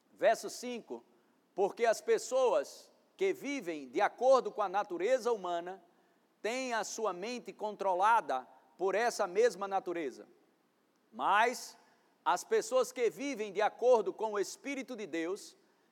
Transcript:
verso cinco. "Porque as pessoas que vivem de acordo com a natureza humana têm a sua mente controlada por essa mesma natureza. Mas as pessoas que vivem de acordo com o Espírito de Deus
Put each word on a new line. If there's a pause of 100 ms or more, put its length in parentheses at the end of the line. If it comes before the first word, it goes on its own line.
(120)
verso
cinco. (540)
"Porque
as
pessoas (280)
que
vivem
de
acordo
com
a
natureza
humana (580)
têm
a
sua
mente
controlada (320)
por
essa
mesma
natureza. (840)
Mas (480)
as
pessoas
que
vivem
de
acordo
com
o
Espírito
de
Deus (360)